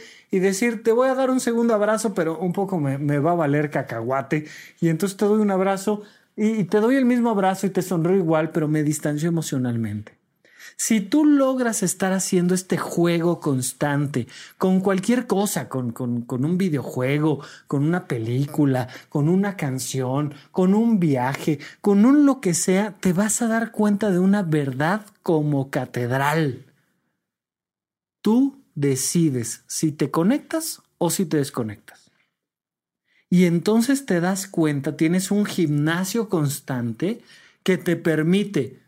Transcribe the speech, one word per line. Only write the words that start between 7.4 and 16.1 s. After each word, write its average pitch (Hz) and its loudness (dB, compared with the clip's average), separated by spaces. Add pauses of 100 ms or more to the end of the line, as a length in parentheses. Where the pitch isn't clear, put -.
y 185 -2
te 180 -2
sonrío 180 2
igual, 160 0
pero 160 0
me 151 0
distancio 147 -2
emocionalmente. 120 -4 (560)
Si 220 0
tú 302 2
logras 262 2
estar 190 -2
haciendo 185 0
este 185 -2
juego 170 0
constante 139 -2 (280)
con 190 2
cualquier 202 0
cosa, 190 -2
con, 123 -6
con, 120 -4